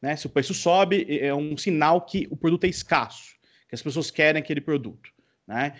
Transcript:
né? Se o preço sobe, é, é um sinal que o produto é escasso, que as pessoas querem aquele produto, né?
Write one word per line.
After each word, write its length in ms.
né? 160
Se 100
o 40
preço 240
sobe, 540
é, 180
é 80
um 220
sinal 440
que 300
o 60
produto 280
é 40
escasso, 680
que 60
as 80
pessoas 280
querem 300
aquele 220
produto, 480
né? 340